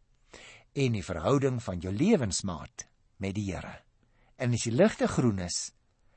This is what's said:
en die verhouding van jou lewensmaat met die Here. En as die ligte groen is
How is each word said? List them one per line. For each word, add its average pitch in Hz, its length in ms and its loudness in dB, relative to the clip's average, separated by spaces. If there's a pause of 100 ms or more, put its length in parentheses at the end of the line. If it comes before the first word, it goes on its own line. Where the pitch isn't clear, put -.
(720)
en 135 180 2
die 98 120 -2
verhouding 120 580 0
van 90 180 -6
jou 90 140 -4
lewensmaat 104 920 0 (300)
met 95 180 -4
die 98 180 -2
Here. - 280 -10 (560)
En 123 160 0
as 110 100 0
die 117 80 -2
ligte 202 360 4
groen 117 320 2
is - 320 -6 (460)